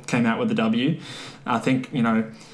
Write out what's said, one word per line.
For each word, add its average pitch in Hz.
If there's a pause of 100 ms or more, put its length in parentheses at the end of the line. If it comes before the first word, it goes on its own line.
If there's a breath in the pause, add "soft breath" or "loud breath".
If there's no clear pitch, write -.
came 120
out 117
with 120
the 110
W. 113 (460 loud breath)
I 120
think, 131
you 123
know, 113 (220 loud breath)